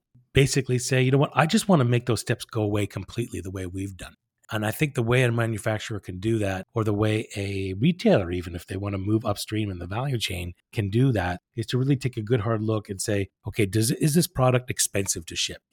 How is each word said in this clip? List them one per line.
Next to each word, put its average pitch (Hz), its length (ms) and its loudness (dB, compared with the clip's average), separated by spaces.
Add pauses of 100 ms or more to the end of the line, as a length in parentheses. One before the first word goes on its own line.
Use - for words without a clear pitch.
(340)
basically 131 460 4
say, 127 220 0
"You 127 100 2
know 139 60 6
what? 143 160 4
I 135 120 4
just 208 220 2
wanna 165 160 6
make 120 220 2
those 110 160 0
steps - 240 -2
go - 160 -4
away 104 260 0
completely 95 540 -8
the 92 100 -10
way 95 140 -8
we've 95 320 -8
done." - 160 -16 (380)
And 107 140 -2
I 107 60 -2
think 147 240 -2
the 123 80 0
way 123 200 4
a 120 80 2
manufacturer 113 680 -2
can 90 200 -12
do 110 200 0
that, 95 340 -4
or 110 100 2
the 104 100 0
way 107 420 2
a 98 380 -4
retailer, 127 580 2
even 87 240 -6
if 87 100 -10
they 98 120 -6
wanna 98 200 -4
move 107 280 0
upstream 107 440 -4
in 92 80 -8
the 87 100 -10
value 123 300 -4
chain, 90 360 -6 (180)
can 101 180 -2
do 123 220 4
that, 90 300 0 (140)
is 113 120 -4
to 131 100 0
really 131 200 2
take 123 200 -4
a 110 60 -4
good 113 180 0
hard 110 220 0
look 107 260 -2
and 98 120 -8
say, 101 260 0 (180)
"Okay, 104 200 0
does, 110 260 0
is 156 240 2
this 175 100 4
product 127 460 2
expensive - 540 -2
to 92 100 -12
ship? - 260 -4 (120)